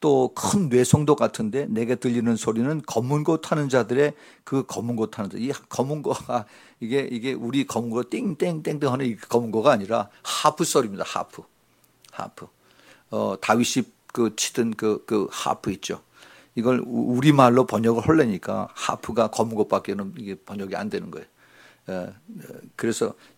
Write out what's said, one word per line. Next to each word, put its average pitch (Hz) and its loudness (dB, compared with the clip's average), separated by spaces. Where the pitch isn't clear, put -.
또 135 4
큰 196 2
뇌성도 143 4
같은데 113 -2
내게 113 -2
들리는 120 0
소리는 120 -2
검은 139 -2
고 160 0
타는 147 -2
자들의 131 2
그 135 -2
검은 117 -6
고 107 -2
타는 101 -8
자." 98 -8
이 127 -4
검은 139 -4
고가 123 -4
이게, 127 0
이게 123 -4
우리 127 -2
검은 120 -4
고 120 0
띵땡땡땡 156 -2
하는 131 0
이 113 -2
검은 117 -2
고가 113 4
아니라 107 0
하프 - 0
소리입니다. 101 0
하프. - -8
하프. - -12
어, 104 -2
다윗이 117 2
그 110 2
치던 117 -2
그, 107 0
그 104 0
하프 - -2
있죠. - -8
이걸 120 2
우-, 120 0
우리말로 131 8
번역을 113 2
하려니까 104 2
하프가 110 0
검은 113 -2
것밖에는 101 -2
이게 98 -10
번역이 98 -10
안 101 -6
되는 90 -6
거예요. 76 -14
에, 95 -6
에, 90 -8
그래서 113 -2